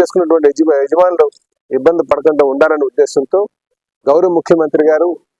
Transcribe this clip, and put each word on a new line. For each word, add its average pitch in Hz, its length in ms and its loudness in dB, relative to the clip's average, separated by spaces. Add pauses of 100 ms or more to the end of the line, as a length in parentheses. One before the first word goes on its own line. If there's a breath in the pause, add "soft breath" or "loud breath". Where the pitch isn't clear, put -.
చేసుకున్నటువంటి 165 480 0
యజమా-, 147 340 0
యజమానులు 160 480 0 (440)
ఇబ్బంది 160 280 0
పడకుండా 147 440 0
ఉండాలనే 147 400 0
ఉద్దేశంతో 147 600 -2 (600)
గౌరవ 170 200 2
ముఖ్యమంత్రి 160 600 0
గారు, 160 280 0 (240)